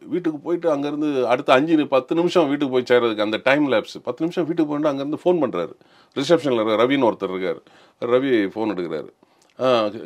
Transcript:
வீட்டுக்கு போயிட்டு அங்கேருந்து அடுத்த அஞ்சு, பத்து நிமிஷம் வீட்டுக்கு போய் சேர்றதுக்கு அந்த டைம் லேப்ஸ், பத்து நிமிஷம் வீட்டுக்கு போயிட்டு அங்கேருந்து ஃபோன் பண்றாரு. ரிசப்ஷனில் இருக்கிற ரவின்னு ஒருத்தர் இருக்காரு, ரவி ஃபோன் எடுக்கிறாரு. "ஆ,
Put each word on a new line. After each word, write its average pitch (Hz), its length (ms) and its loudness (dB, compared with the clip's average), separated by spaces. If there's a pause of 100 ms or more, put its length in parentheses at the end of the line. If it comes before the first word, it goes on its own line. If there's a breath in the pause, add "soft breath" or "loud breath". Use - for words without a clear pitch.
வீட்டுக்கு 160 340 -4
போயிட்டு 170 360 -2
அங்கேருந்து 147 480 -2
அடுத்த 131 300 2
அஞ்சு, 151 340 4
பத்து 131 280 0
நிமிஷம் 170 320 2
வீட்டுக்கு 139 260 -2
போய் 127 160 -2
சேர்றதுக்கு 113 380 2
அந்த 107 160 -2
டைம் 139 280 2
லேப்ஸ், - 320 -2
பத்து 123 200 -6
நிமிஷம் 170 220 -2
வீட்டுக்கு 160 260 -2
போயிட்டு 147 200 -2
அங்கேருந்து 139 320 -6
ஃபோன் 175 200 2
பண்றாரு. 87 300 -4 (420 soft breath)
ரிசப்ஷனில் 139 440 2
இருக்கிற 107 240 0
ரவின்னு 135 260 2
ஒருத்தர் 92 240 -4
இருக்காரு, 92 280 -6 (400 soft breath)
ரவி 127 300 0 (220)
ஃபோன் 110 200 -4
எடுக்கிறாரு. 80 360 -8 (500)
"ஆ, 127 80 0 (380)